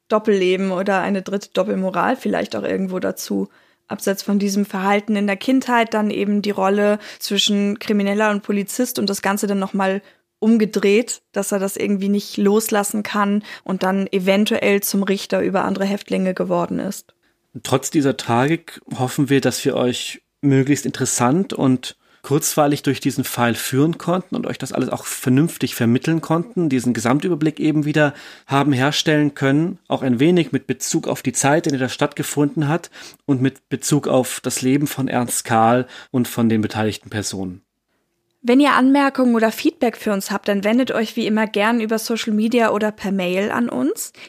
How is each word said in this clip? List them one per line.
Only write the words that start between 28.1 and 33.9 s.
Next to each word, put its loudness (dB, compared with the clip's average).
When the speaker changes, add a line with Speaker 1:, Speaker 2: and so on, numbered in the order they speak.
Speaker 2:
haben 2
herstellen 2
können, 2
auch -2
ein 2
wenig 4
mit -2
Bezug -2
auf -4
die -2
Zeit, 2
in 0
der -2
das -2
stattgefunden -2
hat -2
und 2
mit -2
Bezug 0